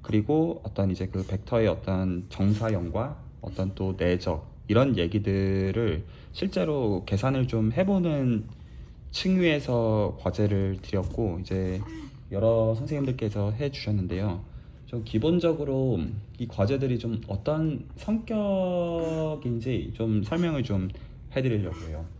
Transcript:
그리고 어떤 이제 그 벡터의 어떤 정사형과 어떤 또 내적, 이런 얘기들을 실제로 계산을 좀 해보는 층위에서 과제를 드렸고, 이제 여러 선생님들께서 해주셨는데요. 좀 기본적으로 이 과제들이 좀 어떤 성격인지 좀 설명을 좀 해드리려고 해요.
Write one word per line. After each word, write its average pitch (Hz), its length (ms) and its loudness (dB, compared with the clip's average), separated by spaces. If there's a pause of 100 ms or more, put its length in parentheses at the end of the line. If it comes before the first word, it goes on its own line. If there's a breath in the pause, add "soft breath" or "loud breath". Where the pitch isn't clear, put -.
그리고 147 600 2
어떤 98 260 0
이제 92 160 -2
그 95 180 -4
벡터의 107 440 0
어떤 92 600 0
정사형과 104 1000 0 (120)
어떤 95 340 -4
또 92 220 -2
내적, 87 520 0 (180)
이런 117 300 6
얘기들을 95 1040 2 (300 loud breath)
실제로 147 720 0
계산을 127 420 2
좀 113 240 2
해보는 151 720 2 (680 loud breath)
층위에서 131 1080 4
과제를 98 600 2
드렸고, 92 600 -2
이제 92 380 -2 (520 loud breath)
여러 113 440 4
선생님들께서 120 760 -2
해주셨는데요. 101 920 -2 (420 loud breath)
좀 113 180 -6
기본적으로 143 960 2 (380)
이 113 100 -6
과제들이 127 520 2
좀 113 280 -4
어떤 151 680 -2
성격인지 165 2000 0
좀 110 280 2
설명을 160 400 2
좀 98 260 0 (460 loud breath)
해드리려고 104 420 0 (100)
해요. 80 180 -6 (140)